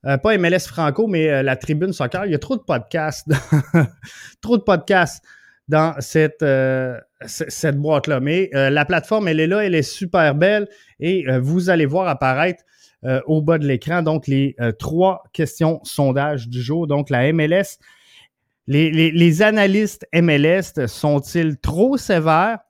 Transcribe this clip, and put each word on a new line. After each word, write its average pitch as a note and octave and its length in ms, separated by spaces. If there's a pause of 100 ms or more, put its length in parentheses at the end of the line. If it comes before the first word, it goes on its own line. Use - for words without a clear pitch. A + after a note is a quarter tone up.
euh, C#3 120
pas G#3+ 180
M F#3 80
L F3 100
S F3+ 140
Franco, D#3+ 400
mais, D#3+ 220
euh, C3+ 120
la C3 140
Tribune D#3+ 380
Soccer. F3+ 320
Il F#3+ 80
y - 20
a C3+ 40
trop B3+ 180
de - 40
podcasts, D#3 720 (500)
<laughs> - 600
trop A#3 160
de F#3+ 60
podcasts F#3 600 (460)
dans D#3 300
cette, D3+ 440
euh, C3 560 (260)
c-, - 220
cette C#3+ 300
boîte-là. D3 420
Mais, E3 340
euh, C3+ 160
la D3 140
plateforme, F3+ 460
elle D#3 100
est D#3 80
là, G#3 180
elle F3+ 100
est D3+ 60
super D#3+ 540
belle G3+ 320 (320)
et, E3+ 300
euh, C3 100
vous E3+ 300
allez E3 160
voir F3 240
apparaître, C#3 560 (400)
euh, C3 220
au D#3 140
bas D#3+ 160
de D3 80
l'écran, D3+ 380
donc, D#3 240
les, C#3 320
euh, A#2 140
trois F3 580
questions D#3+ 520
sondage C#3 640
du B2 120
jour. D#3 240
Donc, C#3+ 240
la C3+ 180
M D#3+ 120
L D#3 140
S, G3 260 (880)
les, D3+ 240
les, D#3+ 200
les E3+ 300
analystes G#3+ 680
M E3+ 180
L C#3+ 160
S E3+ 420
sont-ils D3 680
trop A3 380
sévères F3 640 (100)